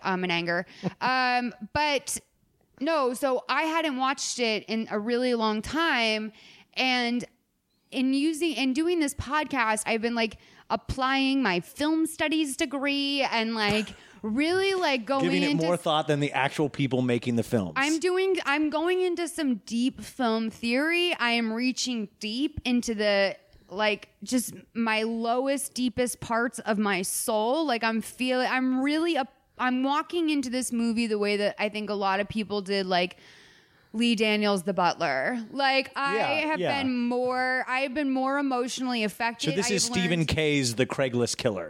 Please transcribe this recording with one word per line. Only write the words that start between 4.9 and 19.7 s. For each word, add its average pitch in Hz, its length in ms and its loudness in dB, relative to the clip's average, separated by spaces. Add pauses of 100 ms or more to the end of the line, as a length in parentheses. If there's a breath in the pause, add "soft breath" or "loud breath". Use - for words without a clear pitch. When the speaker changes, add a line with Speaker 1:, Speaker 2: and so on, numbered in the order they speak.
Speaker 1:
really 240 340 0
long 220 280 0
time. 226 680 0 (440 loud breath)
And 240 500 0 (680)
in 262 240 0
using, 311 380 0
in 254 220 0
doing 330 260 2
this 277 140 0
podcast, 247 720 0
I've 226 180 0
been, 233 120 0
like, 226 220 -2 (340 loud breath)
applying 269 720 0
my 185 160 2
film 320 480 0
studies 311 500 0
degree 277 680 0
and, 226 340 0
like, 208 320 2 (180)
Speaker 2:
<laughs> - 160 -20
Speaker 1:
really, 330 520 2
like, 285 320 0
going 277 180 0
Speaker 2:
Giving - 200 2
it 285 80 2
Speaker 1:
into 160 120 2
Speaker 2:
more 175 120 2
thought 156 320 2
than 147 120 2
the 143 120 0
actual 139 360 0
people 127 340 0
making 123 340 2
the 113 60 2
films. 95 340 0
Speaker 1:
I'm 302 220 2
doing, 370 460 2
I'm 302 240 0
going 339 320 0
into 349 280 0
some 269 360 -2
deep 233 380 -2